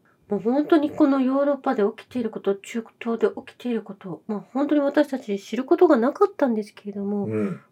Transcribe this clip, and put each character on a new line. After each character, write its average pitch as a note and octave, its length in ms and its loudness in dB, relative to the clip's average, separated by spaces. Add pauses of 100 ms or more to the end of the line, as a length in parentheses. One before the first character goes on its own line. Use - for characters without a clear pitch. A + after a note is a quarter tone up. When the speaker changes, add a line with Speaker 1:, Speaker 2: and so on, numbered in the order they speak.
(280)
Speaker 1:
も G3+ 100 -2
う - 20 -6
本 B3+ 260 0
当 C#4 100 4
に D4 140 0
こ D4+ 160 2
の C#4 140 2
ヨ C4 220 2
ー - 20 0
ロ C#4+ 100 2
ッ - 20 0
パ C4+ 200 -2
で G#3 80 2
起 A3 200 -4
き - 40 -20
て - 100 -8
い B3 40 -2
る A3 80 -4
こ G3 100 -10
と、 G3 160 0
中 A3+ 280 -10 (160)
東 A#3 180 -4
で A3 100 2
起 - 260 -8
き - 20 -20
て - 120 -8
い A#3+ 40 -2
る A3 100 -2
こ G#3 120 -16
と、 F3 320 -14
ま G#3+ 100 -4
あ、 G3 160 -10
本 C#4 160 0
当 D4+ 60 2
に D4 60 4
私 C#4+ 260 2
た C4 140 -6
ち G3+ 180 -6
知 - 180 -8
る B3+ 80 -4
こ E4 120 2
と F4+ 100 8
が D#4 100 6
な A#3+ 160 2
か G4 120 2
っ G4 40 4
た D4 200 0
ん A#3 60 0
で G#3+ 100 -2
す G#3 100 -18
け - 120 -20
れ G3+ 60 -8
ど G3+ 120 -8
も、 G3+ 220 -2
Speaker 2:
う - 20 -6
ん。 G#3+ 320 -4 (120)